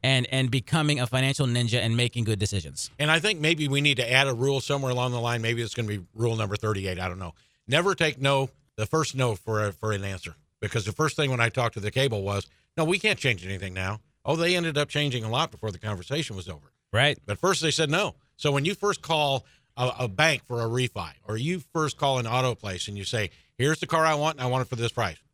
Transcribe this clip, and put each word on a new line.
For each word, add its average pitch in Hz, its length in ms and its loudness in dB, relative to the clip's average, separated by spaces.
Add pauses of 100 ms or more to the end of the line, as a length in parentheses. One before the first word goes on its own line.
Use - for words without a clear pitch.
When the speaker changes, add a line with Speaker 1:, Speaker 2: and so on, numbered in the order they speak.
Speaker 1:
and, 131 280 4
and 131 200 4
becoming 147 480 2
a 123 80 0
financial 131 400 2
ninja 120 320 2
and 113 180 2
making 120 260 2
good 107 140 2
decisions. 95 640 -4
Speaker 2:
And 151 100 2
I 160 80 6
think 180 220 0
maybe 151 280 2
we 139 140 2
need 143 160 4
to 123 140 0
add 135 160 6
a 131 80 0
rule 135 260 2
somewhere 139 300 -2
along 123 220 0
the 120 60 -2
line. 117 220 0
Maybe 117 220 0
it's 110 100 -6
gonna 113 140 -2
be 104 140 -4 (120)
rule 113 220 0
number 107 200 -2
thirty-eight. 98 440 -2
I 90 80 -2
don't 90 100 -6
know. 90 160 -10 (340)
Never 175 280 2
take 151 260 0
no, 139 300 2 (240)
the 107 100 -2
first 156 300 0
no 127 180 0
for 107 320 -2
a, 101 80 -2
for 110 200 -4
an 98 100 -4
answer. 95 320 -10 (240)
Because 104 260 -2
the 107 60 -4
first 151 240 0
thing 143 160 0
when 123 80 0
I 117 100 4
talked 117 240 -2
to 107 60 -8
the 101 100 -4
cable 120 320 0
was, 98 240 -2 (320)
"No, 160 80 2
we 180 140 0
can't 214 180 0
change 104 260 0
anything 92 300 -8
now." 95 260 -4 (260)
Oh, 143 120 0
they 170 180 2
ended 165 220 -2
up 147 120 0
changing 135 360 -2
a 110 40 -4
lot 143 220 0
before - 200 -6
the 87 80 -12
conversation 107 560 -6
was 90 120 -10
over. 80 240 -14 (220)
Speaker 1:
Right. 135 320 4
Speaker 2:
But 101 140 -4
first 170 240 2
they 156 80 2
said 156 180 2
no. 170 240 0 (240)
So 147 140 0
when 139 120 2
you 190 120 0
first 202 260 -2
call 147 440 0 (300)
a, 123 160 0 (100)
a 123 60 -2
bank 139 400 2
for 117 140 -4
a 113 40 -2
refi, 113 440 -2 (180)
or 107 80 -4
you 151 260 -4 (120)
first 156 240 -2
call 135 220 2
an 117 80 -4
auto 123 280 0
place 95 320 -8
and 101 100 -10
you 98 60 -8
say, 104 280 -2 (260)
"Here's 147 220 2
the 170 80 -6
car 160 180 2
I 160 100 4
want, 147 220 0
and 131 60 -6
I 127 40 0
want 127 140 0
it 120 80 -4
for 123 80 -6
this 113 160 -2
price" 98 240 -2 (160)